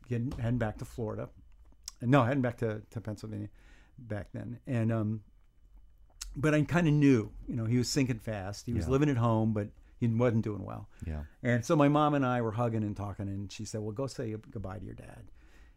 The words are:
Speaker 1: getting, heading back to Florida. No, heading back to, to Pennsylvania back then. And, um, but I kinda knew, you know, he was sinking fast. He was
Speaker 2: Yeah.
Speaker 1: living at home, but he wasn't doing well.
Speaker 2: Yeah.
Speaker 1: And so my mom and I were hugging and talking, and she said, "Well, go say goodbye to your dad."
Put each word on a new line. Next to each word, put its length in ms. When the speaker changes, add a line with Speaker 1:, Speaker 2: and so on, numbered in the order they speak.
Speaker 1:
getting, 240
heading 260
back 200
to 60
Florida. 460
No, 200
heading 200
back 160
to, 320
to 100
Pennsylvania 480
back 340
then. 340
And, 260
um, 300
but 180
I 80
kinda 280
knew, 420
you 80
know, 80
he 140
was 100
sinking 300
fast. 480
He 60
was 120
Speaker 2:
Yeah. 80
Speaker 1:
living 160
at 80
home, 360
but 160
he 100
wasn't 360
doing 200
well. 240
Speaker 2:
Yeah. 160
Speaker 1:
And 220
so 120
my 120
mom 260
and 120
I 160
were 100
hugging 300
and 140
talking, 320
and 240
she 120
said, 180
"Well, 100
go 160
say 260
goodbye 300
to 40
your 120
dad." 340